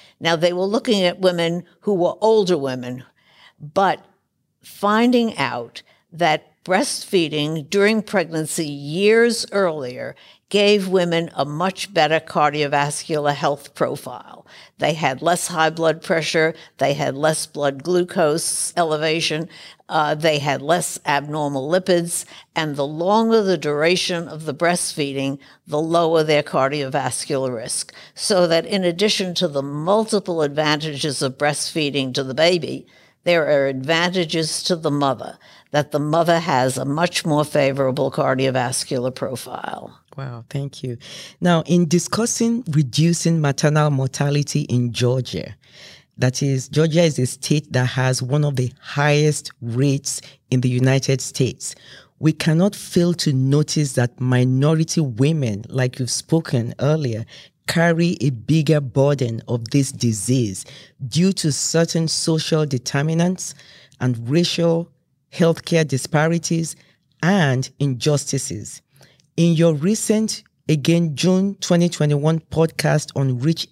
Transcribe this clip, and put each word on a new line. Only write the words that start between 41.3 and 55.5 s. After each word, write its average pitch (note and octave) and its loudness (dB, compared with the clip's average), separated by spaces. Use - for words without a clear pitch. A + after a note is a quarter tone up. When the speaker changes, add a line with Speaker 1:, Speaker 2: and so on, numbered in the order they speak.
Speaker 2:
Now, F3 4
in F3 4
discussing A#3 0
reducing D#3+ 2
maternal D3+ 2
mortality C#3+ 0
in B2 0
Georgia, A#2+ -2
that B2 0
is, C3+ -2
Georgia D#3+ 2
is D3 2
a B2+ 2
state - -2
that B2+ 2
has C3 0
one C#3+ 0
of C#3+ 0
the B2 -2
highest D3 0
rates C3+ 0
in B2+ 2
the B2+ 2
United C3 2
States. - -4
We D#3 2
cannot E3 2
fail F3 0
to D#3+ 0
notice C#3 0
that A#2+ 0
minority C3 2
women, B2+ 0